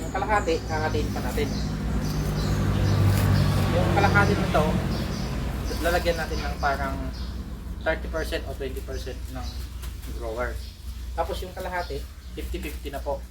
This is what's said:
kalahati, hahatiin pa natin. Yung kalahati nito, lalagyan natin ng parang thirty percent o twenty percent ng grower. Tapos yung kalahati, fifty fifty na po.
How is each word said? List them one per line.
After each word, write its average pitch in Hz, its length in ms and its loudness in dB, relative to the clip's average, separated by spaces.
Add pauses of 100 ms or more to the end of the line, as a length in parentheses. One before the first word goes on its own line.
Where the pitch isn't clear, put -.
(140)
kalahati, 190 560 2
hahatiin 156 400 0
pa - 160 -2
natin. 107 240 0 (2250)
Yung 180 260 4
kalahati 202 400 6
nito, - 260 4 (1160)
lalagyan 170 380 2
natin 151 240 -2
ng - 180 -2
parang 139 320 0 (880)
thirty 160 300 0
percent 156 340 -2
o 139 80 -6
twenty 131 300 -6
percent 127 340 -6 (160)
ng 127 140 -6 (720)
grower. 117 340 -4 (640)
Tapos 175 240 -2
yung 185 160 -8
kalahati, 175 400 -4 (400)
fifty 170 240 -6
fifty 143 320 -8
na 139 80 -6
po. 139 180 -4 (120)